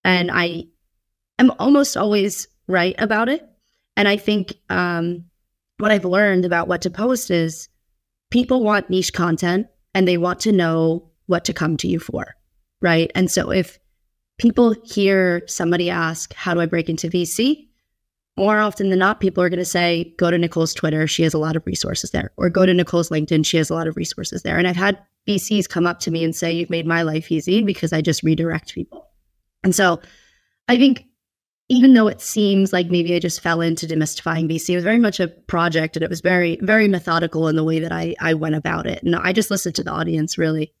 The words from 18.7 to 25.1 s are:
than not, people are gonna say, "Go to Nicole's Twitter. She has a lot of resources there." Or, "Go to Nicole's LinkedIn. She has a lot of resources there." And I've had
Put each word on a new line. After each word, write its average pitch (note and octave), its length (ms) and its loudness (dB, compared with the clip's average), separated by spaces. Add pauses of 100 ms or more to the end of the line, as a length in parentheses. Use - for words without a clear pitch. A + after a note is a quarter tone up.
than F#3+ 80 2
not, F#3+ 220 2
people F#3 220 0
are F3+ 60 2
gonna F3 160 -2
say, E3+ 540 -2
"Go F3 120 2
to F3 60 2
Nicole's E3 380 0
Twitter. D#3 320 0
She - 160 -2
has D#3+ 100 2
a D#3 60 -2
lot D#3 180 -2
of D#3+ 80 -4
resources - 460 -6
there." - 260 -6
Or, F3 140 0
"Go F#3 160 4
to F#3 80 4
Nicole's E3+ 340 0
LinkedIn. D#3 380 0
She - 100 0
has D#3 140 0
a D#3+ 40 -2
lot E3 120 -4
of D#3+ 100 -6
resources - 460 -8
there." D#3+ 160 -2
And F3+ 100 2
I've F3+ 80 -2
had G3 220 -2 (260)